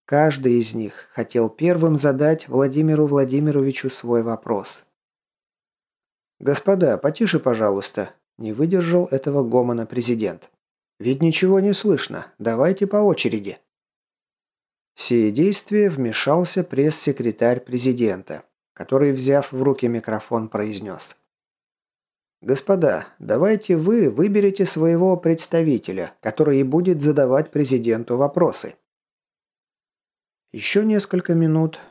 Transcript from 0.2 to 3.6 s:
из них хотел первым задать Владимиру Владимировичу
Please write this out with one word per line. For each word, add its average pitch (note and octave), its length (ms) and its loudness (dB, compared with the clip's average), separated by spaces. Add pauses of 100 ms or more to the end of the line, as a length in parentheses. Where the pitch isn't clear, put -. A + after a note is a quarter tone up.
из A#2 200 0
них A2 400 -10
хотел A2+ 360 -2
первым E3 480 0
задать D3 500 0
Владимиру D3 580 2
Владимировичу C#3 880 0